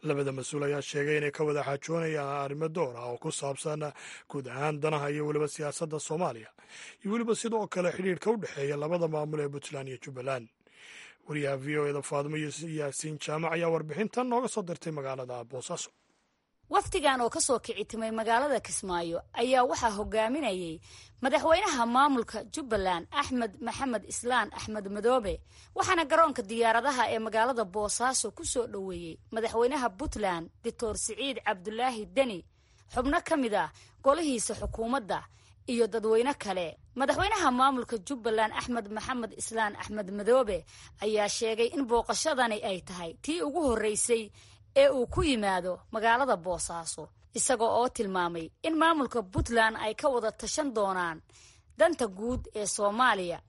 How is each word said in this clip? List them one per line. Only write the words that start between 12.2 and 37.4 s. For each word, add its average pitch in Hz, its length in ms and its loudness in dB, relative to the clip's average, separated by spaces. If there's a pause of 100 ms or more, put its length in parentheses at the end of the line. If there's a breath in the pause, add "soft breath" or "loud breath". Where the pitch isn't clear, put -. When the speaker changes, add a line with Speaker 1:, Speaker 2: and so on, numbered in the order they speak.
Speaker 1:
Yaas-, 151 320 -6
Yaasiin 156 520 -4
Jaamac 160 340 -2
ayaa 170 160 2
warbixintan 165 580 0
nooga 240 220 2
soo 214 140 -4
dirtay 170 280 -6
magaalada 131 540 -6
Boosaaso. 127 440 -8 (840)
Speaker 2:
Wafdigan 294 500 2
oo 233 80 2
ka 320 120 -4
soo 240 180 2
kici 208 260 -6
timay 220 260 -6
magaalada 226 480 2
Kismaayo 170 600 -4 (140)
ayaa 254 340 4
waxaa 277 240 2
hogaaminayay 202 880 -2 (420 loud breath)
madaxweynaha 302 640 4
maamulka 240 600 4
Jubbaland 196 640 -2
Axmed 254 500 -2
Maxamed 226 460 -4
Islaan 233 480 0
Axmed 214 320 -8
Madoobe, 208 540 0 (340 soft breath)
waxaana 370 320 2
garoonka 311 340 4
diyaaradaha 226 680 2
ee 226 80 0
magaalada 220 460 2
Boosaaso 208 680 -2
ku - 140 -14
soo 240 220 -2
dhoweeyey 185 520 -8 (140)
madaxweynaha 233 560 2
Puntland 190 600 -4 (140)
Dictor 220 320 -4
Siciid 226 480 -6
Cabdulaahi 214 600 -2 (100)
Deni, 240 240 2 (560 soft breath)
xubno 269 260 2
ka - 140 0
mid 247 180 2
ah 170 160 2 (340 soft breath)
golihiisa 269 520 2
xukuumadda 220 640 -2 (480 soft breath)
iyo 233 200 4
dadweyne 226 520 2
kale. 185 380 -4 (180)
Madaxweynaha 311 560 2